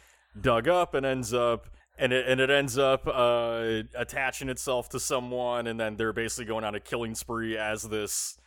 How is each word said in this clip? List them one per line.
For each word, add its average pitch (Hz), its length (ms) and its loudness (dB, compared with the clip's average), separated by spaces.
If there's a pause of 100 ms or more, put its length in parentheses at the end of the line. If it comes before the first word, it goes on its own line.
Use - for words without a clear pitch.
(400)
dug 117 280 4
up 175 260 4
and 135 120 2
ends 127 280 -2
up, 120 320 2 (320)
and 127 160 2
it, 127 120 2
and 131 140 4
it 131 100 4
ends 139 280 2
up, 135 280 4
uh, 117 760 2 (120)
attaching 131 540 -4
itself 127 400 -2
to 131 100 -6
someone, 123 680 -2
and 113 120 -4
then 110 180 -2
they're 110 180 0
basically 117 320 -4
going 110 180 -4
on 104 100 -4
a 104 60 -4
killing 117 340 -6
spree 113 420 -6
as 107 280 -4
this, 107 640 -6